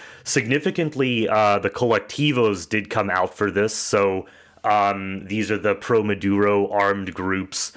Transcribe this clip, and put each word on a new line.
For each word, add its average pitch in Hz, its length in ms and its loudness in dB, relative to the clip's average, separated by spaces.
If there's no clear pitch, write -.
Significantly, 131 1040 0
uh, 104 320 4
the 98 100 -2
colectivos 113 1000 0
did 107 200 -2
come 104 200 0
out 92 240 0
for 101 180 -2
this. 101 240 0
So, 98 500 0
um, 98 600 0
these 101 260 -4
are 107 60 0
the 98 180 0
pro-Maduro 101 960 2
armed 98 440 0
groups 92 640 -4